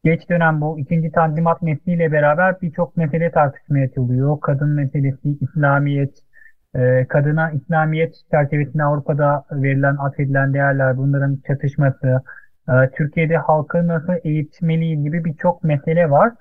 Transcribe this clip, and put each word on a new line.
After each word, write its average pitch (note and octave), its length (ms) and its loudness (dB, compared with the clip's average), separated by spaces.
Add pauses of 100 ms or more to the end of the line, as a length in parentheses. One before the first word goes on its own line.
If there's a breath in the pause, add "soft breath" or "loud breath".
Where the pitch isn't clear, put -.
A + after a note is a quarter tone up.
geç E3 260 0
dönem E3 300 2
bu D#3 180 -4
ikinci D#3+ 340 -2
Tanzimat E3 500 0
nesliyle E3 500 -2
beraber D#3 480 2
birçok F3 360 -4
mesele E3 340 -2
tartışmaya C#3+ 560 0
açılıyor. C3 540 -2
Kadın D3 280 -2
meselesi, C#3+ 720 -2
İslamiyet, C#3+ 800 0 (580 soft breath)
e, B2+ 320 2
kadına D3+ 420 0
İslamiyet D#3 640 -2 (160)
çerçevesinde D3 540 0
Avrupa'da D3 680 0
verilen, C#3 460 0
atfedilen C#3 580 -2
değerler, C3+ 420 0
bunların C#3 500 0
çatışması, C3+ 760 0 (460 loud breath)
e, B2 40 0 (240)
Türkiye'de D#3+ 400 0
halkı D#3 500 0
nasıl E3+ 260 -2 (120)
eğitmeliyiz D#3+ 800 -2
gibi D#3+ 200 -4
birçok F3 400 -4
mesele D#3+ 460 0
var. F#3+ 300 4